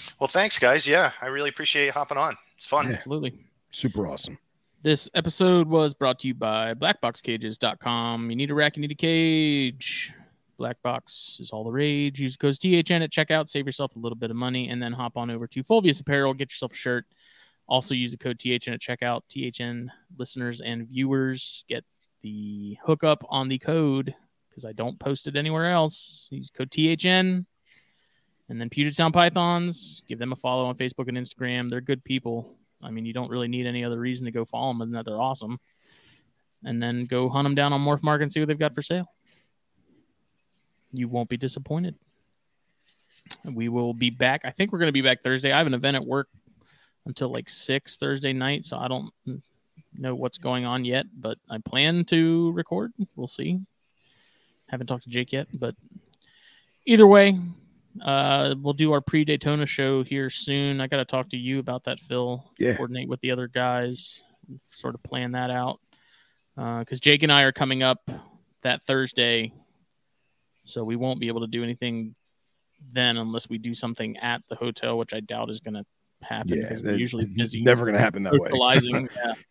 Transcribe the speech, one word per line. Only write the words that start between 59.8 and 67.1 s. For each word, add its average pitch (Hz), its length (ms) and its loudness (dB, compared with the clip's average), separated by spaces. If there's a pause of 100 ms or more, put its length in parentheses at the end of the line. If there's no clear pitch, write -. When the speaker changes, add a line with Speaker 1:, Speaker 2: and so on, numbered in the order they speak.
Speaker 3:
here 135 260 -4
soon. 139 520 -2
I 131 60 -2
gotta 135 180 0
talk 131 240 -2
to 131 80 -6
you 127 220 -2
about 127 260 -6
that, - 140 -6
Phil. 123 440 -4 (160)
Speaker 2:
Yeah. 123 160 2
Speaker 3:
Coordinate 127 320 -6
with 127 140 -6
the 127 100 -2
other 123 160 -4
guys, 123 720 -2 (500)
sort 123 240 -10
of - 80 -18
plan 123 280 -6
that 123 180 -2
out. 123 300 -4 (760)
Uh, 117 260 -6
'cause 127 160 -8
Jake 147 240 6